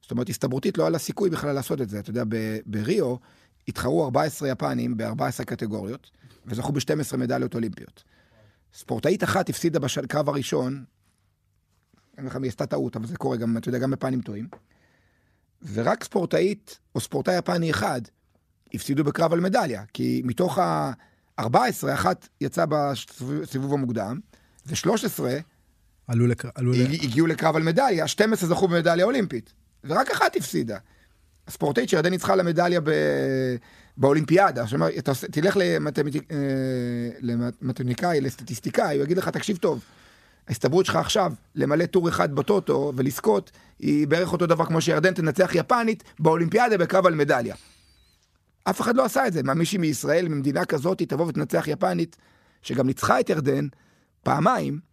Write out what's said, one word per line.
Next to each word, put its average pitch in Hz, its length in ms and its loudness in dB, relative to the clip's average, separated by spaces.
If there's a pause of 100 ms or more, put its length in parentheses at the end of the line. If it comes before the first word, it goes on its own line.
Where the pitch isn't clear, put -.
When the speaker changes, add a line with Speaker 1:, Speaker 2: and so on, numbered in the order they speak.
Speaker 1:
זאת - 100 -14
אומרת, 120 180 -4
הסתברותית 139 480 -2
לא 156 60 2
היה 160 60 2
לה 165 100 -2
סיכוי 185 300 -2
בכלל 147 260 -4
לעשות 139 260 -4
את 110 80 -4
זה. 104 100 -8
אתה 101 100 -12
יודע, 117 200 -4
ב-, 110 360 -4
בריו 123 500 -2 (520)
התחרו 151 360 0
ארבע 135 200 0
עשרה 147 260 -4
יפנים 123 480 -2
בארבע 110 300 -4
עשרה 131 180 -6
קטגוריות, 107 680 -8 (340)
וזכו 120 260 -6
בשתים 143 280 -2
עשרה 135 200 -6
מדליות 127 360 -4
אולימפיות. - 480 -8 (680)
ספורטאית 147 500 -2
אחת 185 260 0
הפסידה - 300 0
בש-, 110 200 -2
קרב 147 300 -2
הראשון, 139 540 -4 (1300)
אין 139 80 -12
לך 131 100 -8
מי 131 120 -4
עשתה 131 180 -4
טעות, 135 300 -4
אבל 113 120 -6
זה 170 100 -8
קורה 131 200 -2
גם, 117 200 0
אתה 117 120 -4
יודע, 123 100 -2
גם 131 120 0
בפנים 131 300 -2
טועים. 107 260 -10 (1300)
ורק 117 300 0
ספורטאית, 180 760 -2 (160)
או - 40 0
ספורטאי - 380 -2
יפני 170 340 0
אחד, 175 300 -2 (720)
הפסידו 143 300 -2
בקרב 156 300 2
על 170 60 2
מדליה, 175 440 0 (100)
כי 123 320 -2
מתוך 156 340 -2 (800)
הארבע 147 280 2
עשרה, 139 280 -2
אחת 185 340 0 (140)
יצאה 147 280 0
בסיבוב 143 1040 -4
המוקדם, 120 460 -2 (460)
ושלוש 165 400 -2
עשרה 139 320 -2 (680)
Speaker 2:
עלו 120 200 4
לקר-, 120 280 -2
עלו 123 160 0
ל- 123 100 2
Speaker 1:
הג-, 139 220 0
הגיעו 143 240 2
לקרב 160 280 2
על 160 80 2
מדליה, 165 440 2
שתים 214 260 2
עשרה 180 160 0
זכו 180 180 4
במדליה 170 380 4
אולימפית, 208 480 -2 (300)
ורק 202 280 0
אחת - 240 2
הפסידה. 135 420 -2 (720)
הספורטאית 160 420 0
שירדן 170 200 4
ניצחה 185 260 2
למדליה 175 460 2
ב-, 151 100 0 (1080)
באולימפיאדה, 147 640 4
זאת 110 100 -4
אומרת, 160 240 0
אתה 147 140 -2
עושה, 131 160 -4
תלך 190 320 2
למתמטי-, 151 600 0 (120)
אה, 156 60 -4 (840)
למתמטיקאי, 123 1040 -2
לסטטיסטיקאי, 135 720 -2
הוא 139 80 0
יגיד 165 140 0
לך, 180 120 -2
"תקשיב 180 280 -4
טוב, 147 260 -2 (640)
ההסתברות 156 380 2
שלך - 100 -2
עכשיו 165 380 0 (220)
למלא 147 300 2
טור 170 240 2
אחד 151 260 0
בטוטו 147 600 0
ולזכות, 185 560 0 (280)
היא 147 280 2
בערך 165 260 2
אותו 175 140 0
דבר 165 180 4
כמו 160 160 2
שירדן 165 320 2
תנצח 175 420 2
יפנית 226 480 2 (160)
באולימפיאדה 170 580 4
בקרב 180 280 4
על 170 100 6
מדליה." 135 400 2 (1080)
אף 185 180 0
אחד 240 140 2
לא 262 100 6
עשה 262 220 2
את 190 60 -2
זה. 147 100 0
מה, 135 100 2
מישהי 165 240 0
מישראל, 156 500 2
ממדינה 147 380 0
כזאת, 175 360 0
תבוא 165 240 0
ותנצח 156 420 0
יפנית, 170 500 -2 (440)
שגם 131 260 0
ניצחה 131 320 2
את - 100 0
ירדן 143 380 0 (560)
פעמיים 147 560 2 (140)